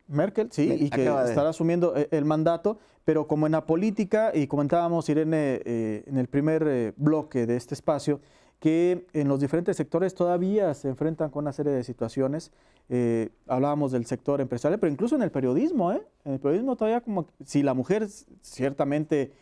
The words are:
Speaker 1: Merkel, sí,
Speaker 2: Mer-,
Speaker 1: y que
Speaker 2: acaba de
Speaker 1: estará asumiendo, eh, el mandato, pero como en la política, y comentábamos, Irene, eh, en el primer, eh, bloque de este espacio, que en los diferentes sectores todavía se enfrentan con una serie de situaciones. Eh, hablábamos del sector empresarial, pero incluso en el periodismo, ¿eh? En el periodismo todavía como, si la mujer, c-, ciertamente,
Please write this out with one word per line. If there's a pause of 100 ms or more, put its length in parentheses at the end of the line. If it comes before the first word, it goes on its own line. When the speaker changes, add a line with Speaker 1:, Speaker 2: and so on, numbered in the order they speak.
Speaker 1:
Merkel,
sí,
Speaker 2:
Mer-,
Speaker 1:
y
que
Speaker 2:
acaba
de
Speaker 1:
estará
asumiendo,
eh,
el
mandato, (260)
pero
como
en
la
política,
y
comentábamos,
Irene,
eh,
en
el
primer,
eh,
bloque
de
este
espacio, (400)
que
en
los
diferentes
sectores
todavía
se
enfrentan
con
una
serie
de
situaciones. (380)
Eh, (180)
hablábamos
del
sector
empresarial,
pero
incluso
en
el
periodismo,
¿eh? (240)
En
el
periodismo
todavía
como, (180)
si
la
mujer,
c-, (160)
ciertamente, (100)